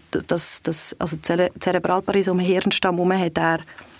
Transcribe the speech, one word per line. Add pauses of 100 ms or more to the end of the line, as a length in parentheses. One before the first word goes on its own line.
(140)
d-,
das,
das,
also
Zere-,
Zerebralparese
um
den
Hirnstamm
herum
hat
er, (400)